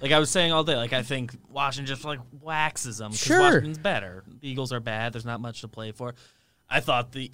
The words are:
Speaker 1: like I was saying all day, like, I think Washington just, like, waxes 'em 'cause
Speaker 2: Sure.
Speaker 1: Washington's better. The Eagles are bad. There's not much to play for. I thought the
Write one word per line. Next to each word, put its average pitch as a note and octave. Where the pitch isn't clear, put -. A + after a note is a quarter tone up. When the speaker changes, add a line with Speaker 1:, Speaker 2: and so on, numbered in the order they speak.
Speaker 1:
like C#3
I D3+
was D#3
saying E3+
all D#3+
day, D3+
like, A#2
I B2+
think B2
Washington C#3
just, C3+
like, D3
waxes D3+
'em G#2+
'cause G#2
Speaker 2:
Sure. E4+
Speaker 1:
Washington's D#3
better. G2+
The C#3+
Eagles B2+
are B2
bad. A2+
There's A2+
not A#2
much A#2
to A2+
play A2
for. B2
I C#3+
thought B2
the C3